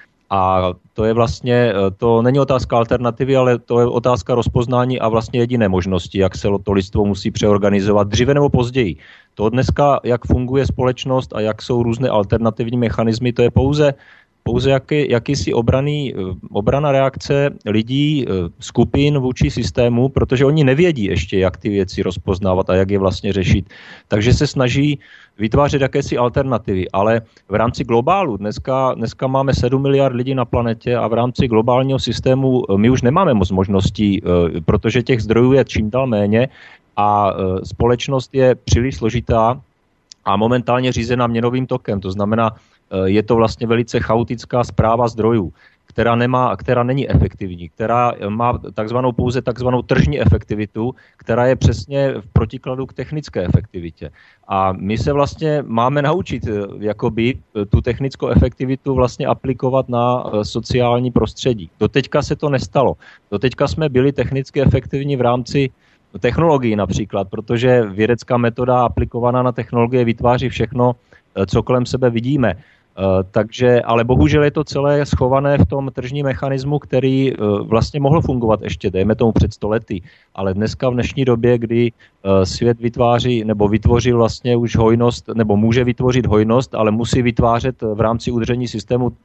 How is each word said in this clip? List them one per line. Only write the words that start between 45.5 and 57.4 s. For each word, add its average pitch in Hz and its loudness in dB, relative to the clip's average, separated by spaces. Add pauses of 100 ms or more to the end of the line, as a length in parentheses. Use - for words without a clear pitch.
která 117 0
nemá, 123 0
která 123 0
není 127 -2
efektivní, 90 -2
která, 117 0
eh, 101 -6
má 120 -2 (160)
takzvanou, 120 -2
pouze 123 -2
takzvanou 123 -2
tržní 139 0
efektivitu, 110 -2 (220)
která 117 0
je 127 2
přesně 135 0
v - -16
protikladu 127 -2
k 123 -18
technické 135 -8
efektivitě. 87 -4 (380)
A 95 0
my 95 -4
se 147 -2
vlastně 143 -2
máme 123 0
naučit, 156 -4
eh, 113 -4 (260)
jakoby, 113 -2 (220)